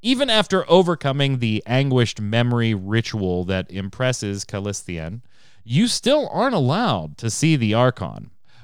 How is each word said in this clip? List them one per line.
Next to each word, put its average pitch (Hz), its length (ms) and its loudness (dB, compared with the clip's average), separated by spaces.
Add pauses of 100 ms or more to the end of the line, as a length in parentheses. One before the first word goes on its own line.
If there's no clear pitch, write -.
Even 254 260 2
after 214 420 2
overcoming 143 680 2
the 110 280 0
anguished 127 540 2
memory 117 540 0
ritual 95 680 -2
that 92 260 -4
impresses 101 760 -6
Calisthian, 98 760 -8 (420)
you 175 240 2
still 269 420 0
aren't 240 240 0
allowed 131 640 0
to 113 120 -4
see 156 260 2
the 110 160 2
Archon. 104 580 0 (340)